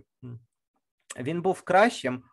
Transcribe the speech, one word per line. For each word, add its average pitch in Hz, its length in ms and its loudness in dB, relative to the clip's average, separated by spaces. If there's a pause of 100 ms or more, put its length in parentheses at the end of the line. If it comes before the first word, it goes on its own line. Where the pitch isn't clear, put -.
(240)
м, 120 160 -14 (800)
він 160 220 -4
був 185 200 0
кращим, 180 600 2 (100)